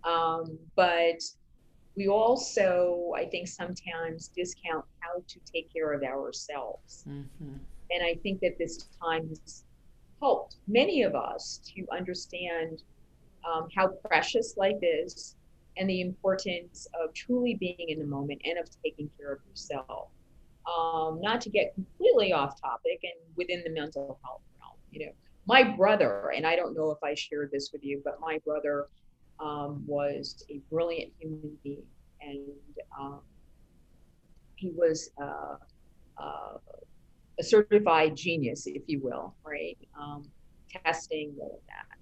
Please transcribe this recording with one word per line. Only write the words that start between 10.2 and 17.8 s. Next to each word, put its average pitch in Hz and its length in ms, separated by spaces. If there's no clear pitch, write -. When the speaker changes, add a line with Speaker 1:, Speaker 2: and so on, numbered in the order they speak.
Speaker 1:
helped - 320
many 330 220
of 165 120
us - 280
to - 80
understand, 175 840
um, 160 160
how 190 100
precious 165 380
life 202 260
is 170 540
and 190 120
the 185 120
importance 185 840
of 165 60
truly 247 300
being 175 280